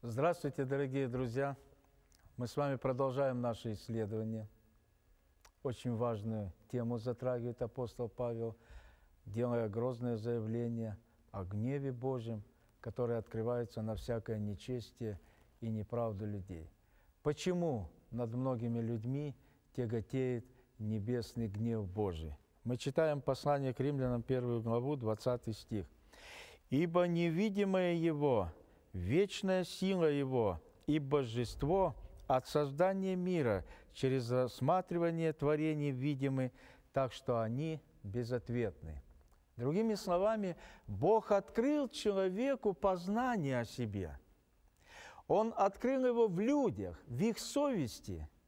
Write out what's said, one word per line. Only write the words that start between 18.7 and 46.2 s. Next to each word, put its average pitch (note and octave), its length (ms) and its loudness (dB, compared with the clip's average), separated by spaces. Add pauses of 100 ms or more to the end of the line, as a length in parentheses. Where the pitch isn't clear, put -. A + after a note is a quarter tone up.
людьми A#2+ 540 -4 (400)
тяготеет A#2+ 680 0 (320)
небесный A2 720 -2
гнев G#2+ 400 -2
Божий? F2 480 -2 (300)
Мы A#2+ 120 0
читаем D3 420 2
послание C#3 540 0
к - 60 -8
римлянам, B2+ 420 2
первую B2 400 0
главу, A#2+ 340 0
двадцатый A#2 600 -2
стих. G2+ 320 -4 (840)
"Ибо F3 380 4
невидимое F3+ 880 2
Его, D3 560 4 (420)
вечная F#3 720 2
сила F#3 420 0
Его C3 560 2 (240)
и D3+ 140 4
Божество C#3 960 2 (320)
от C3 200 4
создания F#3 680 2
мира E3 500 2 (260)
через C3 380 0
рассматривание E3 1040 2
творений D3+ 560 2
видимы, C3 600 0 (400)
так C3+ 200 0
что - 280 0
они C#3 420 -2 (220)
безответны". A2+ 1000 -2 (560)
Другими F#3+ 380 2
словами, G3 600 0 (300)
Бог E3+ 460 4
открыл B3 580 2
человеку G3+ 840 0
познание F#3+ 840 0
о A#2 40 -2
себе. G2 540 -4 (1080)
Он A3 300 2
открыл A#3+ 480 2
его A#3 220 4